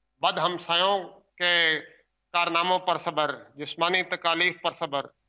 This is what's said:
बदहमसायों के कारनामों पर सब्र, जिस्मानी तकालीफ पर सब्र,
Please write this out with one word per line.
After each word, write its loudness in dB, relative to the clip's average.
बदहमसायों 0
के 2
कारनामों 2
पर 0
सब्र, -4
जिस्मानी 0
तकालीफ 0
पर 0
सब्र, -4